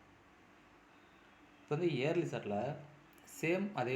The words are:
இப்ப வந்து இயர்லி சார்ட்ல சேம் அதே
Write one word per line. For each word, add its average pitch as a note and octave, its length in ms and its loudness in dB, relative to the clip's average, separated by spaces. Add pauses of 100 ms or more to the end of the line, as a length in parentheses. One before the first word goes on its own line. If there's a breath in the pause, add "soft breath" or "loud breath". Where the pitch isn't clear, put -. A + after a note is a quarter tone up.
(1600)
இப்ப - 140 -6
வந்து E3+ 200 2
இயர்லி D3+ 360 2
சார்ட்ல A2 260 -2 (800)
சேம் F3+ 280 2 (160)
அதே B2 160 0